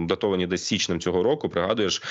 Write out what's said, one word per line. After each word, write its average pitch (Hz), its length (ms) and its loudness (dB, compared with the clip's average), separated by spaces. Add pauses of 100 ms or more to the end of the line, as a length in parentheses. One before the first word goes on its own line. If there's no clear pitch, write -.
датовані 92 380 0
десь 90 180 -2
січнем 90 360 0
цього 90 220 2
року. 127 260 2
Пригадуєш, 92 640 0